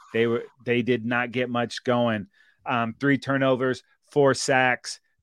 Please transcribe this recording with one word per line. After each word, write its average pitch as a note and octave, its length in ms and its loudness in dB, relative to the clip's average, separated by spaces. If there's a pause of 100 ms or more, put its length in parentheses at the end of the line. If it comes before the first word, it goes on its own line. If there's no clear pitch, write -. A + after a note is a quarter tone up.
(140)
they A#2 140 2
were, A#2 180 -2 (180)
they B2 180 0
did A#2 240 0
not A#2+ 280 -2
get B2+ 160 -2
much A#2+ 340 -4
going. A#2+ 440 0 (360)
Um, A#2 360 -2
three C#3 180 2
turnovers, C3 640 0 (300)
four C#3 240 4
sacks, B2+ 640 0 (240)